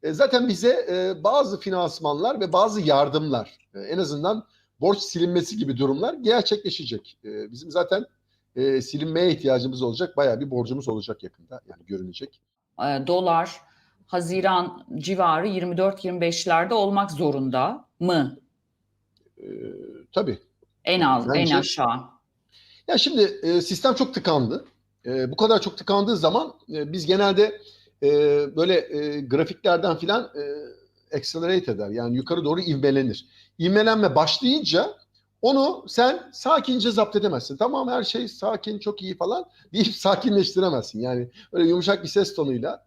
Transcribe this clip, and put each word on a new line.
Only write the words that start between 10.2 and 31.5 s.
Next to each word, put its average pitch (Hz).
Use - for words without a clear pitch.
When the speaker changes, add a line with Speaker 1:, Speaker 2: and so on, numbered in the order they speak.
Speaker 1:
bir 139
borcumuz 127
olacak 107
yakında, -
yani 165
görünecek. -
Speaker 2:
E, 135
dolar 175
Haziran 180
civarı 175
yirmi 180
dört 196
yirmi 180
beşlerde 170
olmak 202
zorunda 139
mı? 170
Speaker 1:
E, -
tabii. 175
Speaker 2:
En 180
az, 127
Speaker 1:
Bence 156
Speaker 2:
en 135
aşağı. 123
Speaker 1:
Ya -
şimdi, 277
e, 175
sistem 202
çok 262
tıkandı. 147
E, 131
bu 151
kadar 220
çok -
tıkandığı 202
zaman, 202
e, 151
biz 165
genelde, 202
e, 143
böyle, 175
e, 147
grafiklerden 165
filan, 202
e, 147
accelerate 170